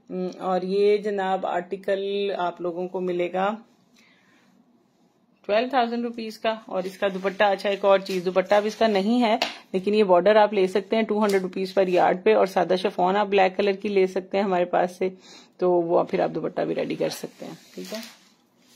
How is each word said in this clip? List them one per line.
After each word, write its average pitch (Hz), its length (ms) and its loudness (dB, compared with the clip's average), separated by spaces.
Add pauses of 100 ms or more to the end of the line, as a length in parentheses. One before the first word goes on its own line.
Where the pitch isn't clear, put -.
(100)
हम्म, 185 300 -6
और 185 240 -2
ये 202 340 2
जनाब 190 480 -2
आर्टिकल 196 920 -4
आप 175 240 -4
लोगों 175 260 -4
को 185 120 -6
मिलेगा 185 580 -2 (1900)
ट्वेल्व 226 280 0
थाउजेंड 240 300 0
रुपीज 226 320 -10
का। 220 320 -4
और 185 180 -4
इसका 190 220 -4
दुपट्टा, 190 380 0
अच्छा 196 240 0
एक 196 140 -4
और 196 180 4
चीज, 190 220 -4
दुपट्टा 185 320 2
अब 208 100 2
इसका 220 220 0
नहीं 214 320 0
है 233 200 2 (340)
लेकिन 190 200 -2
ये 214 100 4
बॉर्डर 185 320 6
आप 208 180 4
ले 185 140 2
सकते 202 280 -2
हैं 220 80 2
टू 214 160 -2
हंड्रेड 196 220 2
रुपीज 185 320 -6
per 190 140 4
yard 180 340 2
पे। 220 120 6
और 202 120 4
सादा 185 300 0
शिफॉन 185 400 0
आप 208 100 0
ब्लैक 190 300 2
कलर 202 200 0
की 208 120 -6
ले 190 180 2
सकते 185 320 -4
हैं 202 60 0
हमारे 180 200 0
पास 180 340 0
से, 185 180 -4 (440)
तो 180 100 2
वो 175 340 2
फिर 175 160 -4
आप 175 100 0
दुपट्टा 160 340 -6
भी 165 100 -4
रेडी 156 220 -6
कर 156 140 -4
सकते - 360 -14
हैं, 160 120 -16 (160)
ठीक 185 140 -14
है। 220 140 -12 (720)